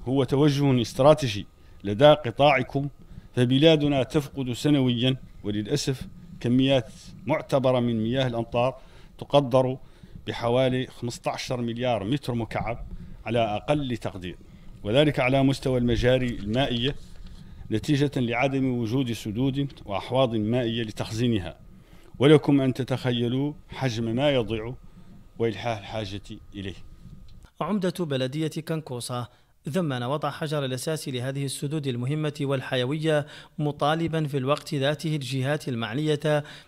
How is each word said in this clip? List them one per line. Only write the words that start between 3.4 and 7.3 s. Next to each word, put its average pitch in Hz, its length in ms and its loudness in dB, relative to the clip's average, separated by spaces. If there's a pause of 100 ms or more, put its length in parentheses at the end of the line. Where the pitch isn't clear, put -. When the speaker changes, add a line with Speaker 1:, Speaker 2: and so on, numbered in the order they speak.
Speaker 1:
تفقد 139 500 -2
سنويًا 127 640 2 (280)
وللأسف 107 640 -4 (340)
كميات 131 460 4 (400)
معتبرة 131 540 2